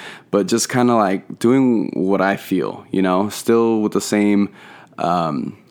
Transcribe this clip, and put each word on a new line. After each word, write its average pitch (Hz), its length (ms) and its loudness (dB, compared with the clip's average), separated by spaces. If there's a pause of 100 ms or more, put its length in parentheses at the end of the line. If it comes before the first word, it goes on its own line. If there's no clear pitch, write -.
(300)
but 98 160 2
just 113 220 0
kinda, 123 260 2
like, 98 440 -2
doing 123 560 2
what 95 260 0
I 98 160 2
feel, 80 540 -4
you 95 120 0
know, 95 260 2
still 113 520 0
with 104 120 -2
the 104 80 0
same, 104 500 0 (480)
um, 85 580 -2 (140)